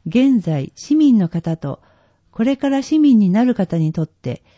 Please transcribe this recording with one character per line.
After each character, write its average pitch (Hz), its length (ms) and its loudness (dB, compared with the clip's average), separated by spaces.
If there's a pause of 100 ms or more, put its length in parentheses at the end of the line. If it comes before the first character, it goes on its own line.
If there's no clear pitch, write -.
現 240 380 0
在 151 300 -4
市 - 220 -4
民 285 220 4
の 175 100 0
方 165 280 -6
と - 240 -10 (500)
こ - 140 -4
れ 269 140 -2
か 285 100 -2
ら 277 140 -2
市 311 160 -2
民 285 200 4
に 196 120 2
な 214 140 2
る 247 100 0
方 170 240 -4
に 156 160 -2
と 160 80 -4
っ 156 40 -4
て - 360 -12 (160)